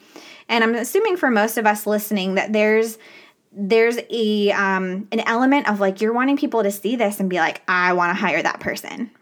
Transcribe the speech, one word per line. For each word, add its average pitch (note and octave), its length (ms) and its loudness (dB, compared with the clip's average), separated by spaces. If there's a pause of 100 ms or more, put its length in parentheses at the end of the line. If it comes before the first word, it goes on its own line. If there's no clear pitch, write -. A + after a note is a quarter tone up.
(480)
And A3+ 140 2
I'm A3+ 140 2
assuming F#4+ 400 0
for C#4+ 120 0
most A3+ 300 2
of A3 80 0
us G#3+ 200 0
listening G#3 500 -2
that G3 160 -2
there's, A3 460 2 (520)
there's A3+ 480 2 (120)
a, G#3+ 420 2
um, F#3+ 580 -2
an A3+ 160 -2
element C4 420 2
of, G#3 120 0
like, G3 200 0
you're A3 120 0
wanting C4 240 0
people A#3+ 260 0
to G3+ 80 0
see G#3 240 -4
this G#3 240 -2
and F#3+ 100 -2
be F3+ 100 -2
like, D#3+ 280 -2
"I F3+ 280 2
wanna F3 200 0
hire F3+ 280 -2
that - 180 -2
person," - 500 -10 (120)